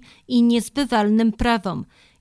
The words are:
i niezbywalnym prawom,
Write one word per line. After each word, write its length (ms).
i 160
niezbywalnym 880
prawom, 540